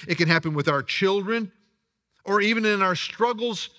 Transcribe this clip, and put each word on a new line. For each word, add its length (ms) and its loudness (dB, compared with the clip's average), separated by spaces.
it 80 -2
can 120 2
happen 260 2
with 140 -2
our 140 0
children, 720 -2
or 160 2
even 240 2
in 160 2
our 160 2
struggles 720 -4